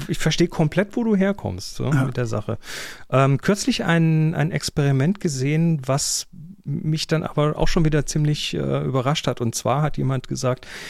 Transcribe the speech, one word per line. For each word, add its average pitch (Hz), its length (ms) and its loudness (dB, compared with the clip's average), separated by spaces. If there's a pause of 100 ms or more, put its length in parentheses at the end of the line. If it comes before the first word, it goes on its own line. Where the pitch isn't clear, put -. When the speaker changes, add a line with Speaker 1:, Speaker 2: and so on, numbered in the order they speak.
Speaker 1:
ich 165 100 -2
verstehe 170 280 2
komplett, 170 480 0
wo 240 80 0
du 220 120 4
herkommst, 185 580 0
so, 123 120 -4
Speaker 2:
Ja. 131 200 2
Speaker 1:
mit 123 120 -4
der 123 100 -2
Sache. 110 320 -4 (500)
Ähm, 135 300 4
kürzlich - 440 0
ein, 160 520 4
ein 147 160 0
Experiment 143 680 0
gesehen, 151 680 0
was - 400 -2 (380)
mich 156 420 -2
dann 160 160 0
aber 151 340 0
auch - 100 4
schon 175 160 4
wieder 151 220 2
ziemlich, 151 480 0
äh, 139 320 -2
überrascht 135 400 0
hat. 123 160 -2
Und 117 140 -2
zwar 131 260 0
hat 151 160 -2
jemand 135 300 -2
gesagt, 131 400 -4 (220)